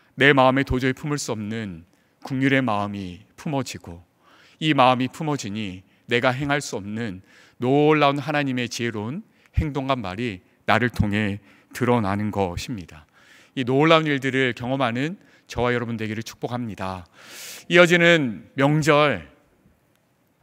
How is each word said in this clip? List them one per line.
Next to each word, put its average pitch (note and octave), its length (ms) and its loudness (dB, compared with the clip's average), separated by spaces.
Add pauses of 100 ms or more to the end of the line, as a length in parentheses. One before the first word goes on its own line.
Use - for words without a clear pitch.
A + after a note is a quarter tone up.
(160)
내 C#3 180 6
마음에 C3 300 6
도저히 C3 300 0
품을 D3 240 -6
수 C3+ 140 -6
없는 G#2 540 -8 (400)
긍휼의 C3+ 360 2
마음이 G2+ 640 -4 (120)
품어지고 B2 680 -8 (560)
이 D#3 140 2
마음이 B2+ 340 4
품어지니 G#2+ 760 -6 (240)
내가 B2 240 2
행할 C#3+ 300 -2
수 - 140 -10
없는 G#2 460 -8 (360)
놀라운 C#3+ 640 2
하나님의 C3+ 500 -2
지혜로운 A#2+ 540 -6 (340)
행동과 C#3 380 -2
말이 G2+ 460 -6 (240)
나를 A2 240 2
통해 G#2 500 -2 (340)
드러나는 G#2+ 580 0
것입니다. F2+ 760 -6 (500)
이 C3+ 80 -4
놀라운 D#3 420 4
일들을 C3 480 0
경험하는 C3 640 -4 (300)
저와 A#2+ 260 -2
여러분 A#2 240 -4
되기를 A2 260 -6
축복합니다. G2+ 840 -8 (640)
이어지는 E3+ 840 4
명절, C#3+ 720 2 (1120)